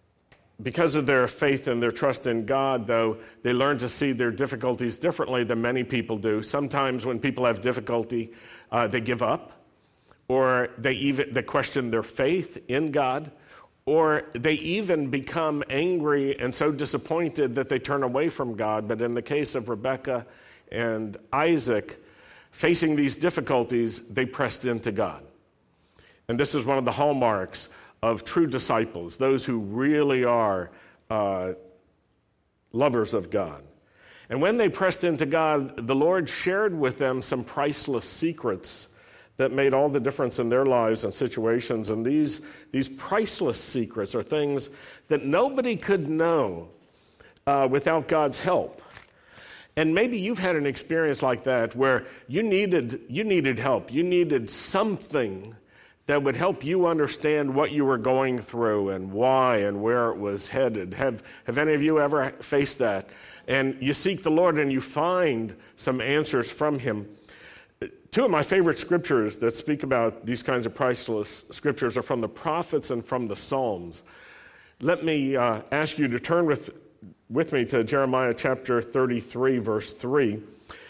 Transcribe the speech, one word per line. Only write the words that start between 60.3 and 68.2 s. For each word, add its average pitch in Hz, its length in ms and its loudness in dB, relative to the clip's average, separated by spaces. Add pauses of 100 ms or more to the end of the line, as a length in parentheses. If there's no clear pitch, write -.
headed. 110 460 -2
Have, 123 300 -2 (220)
have 123 120 -2
any 156 160 4
of 143 80 2
you 156 180 4
ever 143 300 2 (120)
faced 139 380 0
that? 101 300 0 (380)
And 135 340 0
you 139 120 0
seek 185 280 -2
the 160 80 0
Lord 160 300 4
and 139 120 2
you 131 100 0
find 147 720 -2 (200)
some 127 260 -2
answers 139 500 0
from 151 260 0
him. 107 320 -4 (1000)
Two 254 140 2